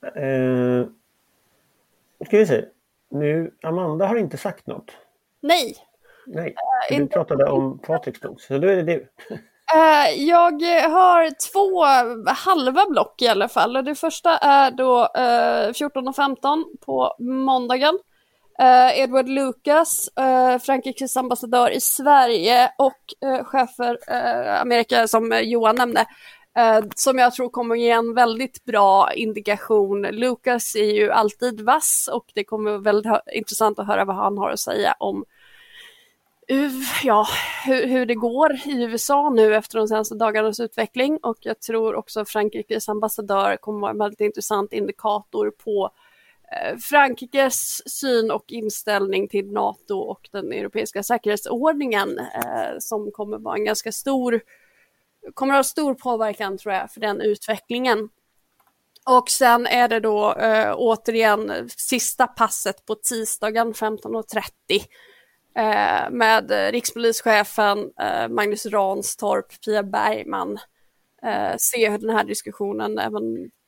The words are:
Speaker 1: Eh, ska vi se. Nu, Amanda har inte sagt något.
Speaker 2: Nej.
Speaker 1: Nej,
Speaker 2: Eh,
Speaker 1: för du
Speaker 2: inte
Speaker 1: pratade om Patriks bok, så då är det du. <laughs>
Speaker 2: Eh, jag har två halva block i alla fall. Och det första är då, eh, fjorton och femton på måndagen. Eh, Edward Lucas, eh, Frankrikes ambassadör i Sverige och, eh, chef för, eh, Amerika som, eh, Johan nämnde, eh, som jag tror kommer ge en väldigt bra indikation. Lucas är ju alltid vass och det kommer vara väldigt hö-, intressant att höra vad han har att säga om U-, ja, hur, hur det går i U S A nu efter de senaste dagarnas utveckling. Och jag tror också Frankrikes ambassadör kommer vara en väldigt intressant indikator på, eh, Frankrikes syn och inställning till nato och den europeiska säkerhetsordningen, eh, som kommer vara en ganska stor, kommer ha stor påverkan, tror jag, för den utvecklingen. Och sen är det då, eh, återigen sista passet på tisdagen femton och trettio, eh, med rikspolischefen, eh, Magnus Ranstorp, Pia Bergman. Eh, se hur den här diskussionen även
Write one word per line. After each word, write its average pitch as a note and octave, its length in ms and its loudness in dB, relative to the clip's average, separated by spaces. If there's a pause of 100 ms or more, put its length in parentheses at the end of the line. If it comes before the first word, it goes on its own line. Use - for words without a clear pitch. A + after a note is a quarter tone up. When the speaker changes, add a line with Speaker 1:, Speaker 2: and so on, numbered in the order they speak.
(160)
Speaker 1:
Eh, B2+ 720 0 (1400)
ska - 120 0
vi G#3+ 80 6
se. C3+ 200 0 (440)
Nu, D3+ 440 -2 (100)
Amanda E3 420 -2
har G#3+ 100 0
inte F#3 220 -4
sagt - 300 -10
något. - 240 -14 (500)
Speaker 2:
Nej. D4 340 0 (500)
Speaker 1:
Nej, E3+ 220 -8
Speaker 2:
Eh, - 400 -2
Speaker 1:
för - 80 -2
du D3 60 0
Speaker 2:
inte C#3+ 120 -2
Speaker 1:
pratade C#3+ 320 0
om C3+ 340 -2
Patriks - 420 -6
bok, - 200 -12
så C#3 160 -4
då D#3+ 100 2
är G3 80 4
det F3+ 80 0
du. D#3 240 -4 (220)
<laughs> A3 100 -12 (360)
Speaker 2:
Eh, D4+ 480 4
jag E4+ 380 4 (280)
har E4+ 640 4
två F#4+ 320 2 (480)
halva D4 580 2
block - 320 0
i B3 60 2
alla G#3 200 2
fall. A#3 300 0
Och C4+ 60 -2
det C#4+ 120 -4
första E4 420 0
är C#4 340 6
då, B3+ 440 2
eh, A#3+ 580 2
fjorton C4+ 340 -6
och C4 80 -8
femton C#4 680 -2
på C4 380 -2
måndagen. C4 800 0 (600)
Eh, B3+ 400 8
Edward C4 300 2
Lucas, C#4 800 0 (100)
eh, B3+ 420 4
Frankrikes C4 580 -2
ambassadör B3 540 2
i B3+ 100 -2
Sverige B3 960 4
och, - 520 -2
eh, B3+ 140 -2
chef B3 320 -2
för, A#3+ 320 -4
eh, A#3+ 540 -2
Amerika A#3+ 460 2
som, A3+ 240 0
eh, A3+ 80 2
Johan A3+ 360 2
nämnde, A#3+ 300 2 (520)
eh, A3+ 220 6 (160)
som C4 220 0
jag B3 160 4
tror B3 160 -4
kommer A#3 260 -2
ge A#3 160 2
en A#3 220 2
väldigt A#3+ 520 0
bra G3+ 480 4
indikation. G#3 880 0
Lucas A#3+ 760 -2
är G#3+ 180 2
ju G#3 180 2
alltid A3 500 0
vass C4 520 0
och A#3+ 200 -6
det G3+ 100 -4
kommer G#3+ 280 -4
vara G#3 100 -6
väldigt G#3 300 2
hö-, - 220 -2
intressant G#3+ 460 -2
att G3+ 80 -6
höra G3 180 0
vad G3 100 -4
han G3+ 220 -2
har G3 120 -2
att G#3+ 100 -4
säga - 400 -2
om - 260 -6 (1300)
U-, C4+ 340 -2 (180)
ja, G#3+ 240 4 (380)
hur, C4 220 2
hur B3+ 180 2
det A#3 100 0
går A#3+ 380 0
i C4 300 -4
U A3+ 100 -4
S A3+ 160 -4
A C#4+ 200 2
nu A3 260 6
efter A3 220 -2
de G#3+ 100 0
senaste A3 280 -4
dagarnas G#3+ 440 0
utveckling. B3 640 -2
Och A3+ 200 -4
jag A3+ 180 -6
tror A3+ 360 -2
också G#3+ 300 -8
Frankrikes G#3+ 640 -4
ambassadör G3+ 680 -2
kommer G#3+ 220 -10
vara G3+ 120 -4
en G#3 60 -8
väldigt G#3 240 -4
intressant G#3 520 -4
indikator G#3 800 -4 (120)
på, G3+ 280 -4 (600)
eh, - 260 -8
Frankrikes C4 1120 0 (100)
syn A#3 320 0
och - 160 -4
inställning G3+ 800 -4
till G3+ 240 -4
nato G3+ 480 -4
och - 320 -10
den G3+ 200 -10
europeiska G#3 520 -8
säkerhetsordningen, A#3 1160 -2
eh, - 600 -6
som G#3 320 -8
kommer G#3+ 260 -10
vara A3 180 -8
en G#3 100 -2
ganska G#3+ 260 -4
stor, B3 500 -2 (920)
kommer C4+ 200 -2
ha C#4 100 4
stor C#4+ 300 -2
påverkan, A3 640 -4
tror G3 160 -6
jag, F#3+ 180 -6
för A3 100 -14
den G#3 200 -2
utvecklingen. A3 880 -2 (960)
Och B3+ 240 4
sen A#3+ 380 4
är A#3+ 200 2
det A3+ 120 0
då, G#3 340 0
eh, A3 440 2
återigen A3 920 0
sista - 580 -2
passet - 580 -4
på G#3+ 100 -6
tisdagen A3+ 760 -4
femton G#3+ 420 -6
och A3 120 -8
trettio, - 540 -4 (720)
eh, G#3 560 0
med G#3+ 600 0
rikspolischefen, A3 1200 0 (100)
eh, G#3+ 260 -2
Magnus G#3 380 -4
Ranstorp, G3+ 800 -2 (200)
Pia G#3+ 180 -2
Bergman. G#3 760 -4 (640)
Eh, G3 340 -4
se A3+ 320 0
hur G#3 80 -4
den G#3+ 120 -6
här A3 140 0
diskussionen G#3 760 -6
även G#3+ 520 -6 (160)